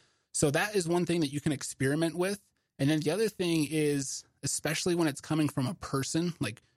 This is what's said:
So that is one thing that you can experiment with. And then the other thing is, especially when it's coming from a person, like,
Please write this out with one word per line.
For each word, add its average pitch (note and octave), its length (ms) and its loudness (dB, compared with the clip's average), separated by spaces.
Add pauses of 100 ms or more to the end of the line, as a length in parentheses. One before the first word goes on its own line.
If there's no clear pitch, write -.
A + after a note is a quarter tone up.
(320)
So D3 180 2
that G3+ 260 0
is F3 120 0
one E3+ 180 2
thing E3+ 140 2
that C#3 120 0
you C#3+ 80 -4
can D#3 120 0
experiment D3+ 640 -2
with. F#3+ 240 -2 (380)
And C#3 120 2
then D#3 100 2
the C#3+ 120 0
other G#3+ 160 2
thing E3 420 0
is, D3 540 0 (180)
especially D#3 520 -2
when E3+ 140 4
it's C3+ 120 -4
coming D#3 280 2
from C3 180 -2
a F3 80 -2
person, D#3+ 680 -2
like, A2 200 -6 (160)